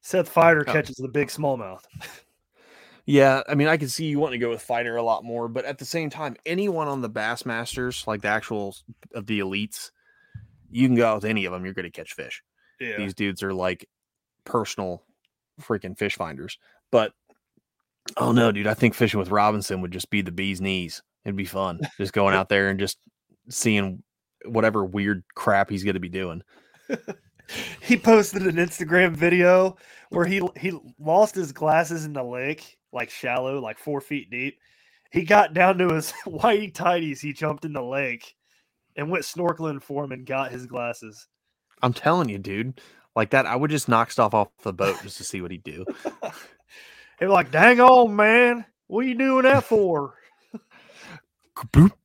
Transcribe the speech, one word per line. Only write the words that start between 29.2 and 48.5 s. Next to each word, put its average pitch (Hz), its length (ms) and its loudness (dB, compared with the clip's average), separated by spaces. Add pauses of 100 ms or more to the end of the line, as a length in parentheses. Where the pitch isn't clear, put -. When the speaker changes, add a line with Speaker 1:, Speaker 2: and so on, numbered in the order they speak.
Speaker 1:
where 170 160 0
he, 190 160 0 (180)
he 175 140 -6 (260)
lost 170 360 2
his 170 180 -6
glasses 156 540 0
in 151 80 -10
the 131 100 -6
lake, 127 540 -8 (120)
like, 120 200 -8
shallow, 131 500 -4
like, 110 180 -10
four 143 220 -6
feet 135 300 -10
deep. 131 280 -8 (540)
He 170 120 0
got 196 280 6
down 180 240 4
to 175 160 2
his 160 200 -2
<laughs> - 140 -16
whitey 202 460 0
tighties. 165 480 -2
He 147 140 -8
jumped 151 320 -6
in 151 80 -8
the 139 80 -6
lake 127 520 -6 (640)
and 147 140 -6
went 180 140 -4
snorkeling 160 580 -6
for 143 220 -8
him 135 80 -10
and 127 120 -14
got 131 280 -6
his 127 120 -14
glasses. 117 640 -10 (540)
Speaker 2:
I'm 127 100 2
telling 156 380 0
you, 98 80 -8
dude, 101 420 -8 (340)
like 110 160 0
that, 135 140 4
I 117 120 -2
would 147 140 0
just 143 200 -2
knock 117 200 4
stuff 110 220 2
off 104 160 4 (140)
the 101 100 -4
boat 98 300 0
just 95 160 -16
to - 60 -16
see 92 180 -8
what 87 80 -8
he'd 87 140 -14
do. 78 200 -14 (680)
<laughs> - 680 -20
Speaker 1:
They're 180 80 0
like, 175 220 4
"Dang 214 280 8
on, 247 380 8
man. 233 480 4 (220)